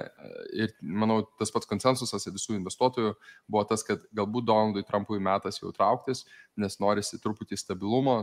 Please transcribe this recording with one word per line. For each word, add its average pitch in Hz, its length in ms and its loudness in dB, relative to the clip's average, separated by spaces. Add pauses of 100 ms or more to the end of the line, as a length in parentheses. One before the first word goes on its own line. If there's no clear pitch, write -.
(480)
ir, 107 300 -2
manau, 107 420 0 (140)
tas - 180 -2
pats - 160 -2
konsensusas 117 580 0
visų 98 300 -6
investuotojų 110 560 0 (300)
buvo 107 220 0
tas, 107 200 0
kad 104 240 -2
galbūt 110 400 -2
Donaldui 107 340 4
Trumpui 101 400 -2
metas 95 380 0
jau 95 120 -8
trauktis, 120 520 0 (280)
nes 101 280 -4
norisi 101 400 0
truputį 107 400 -6
stabilumo, 117 640 0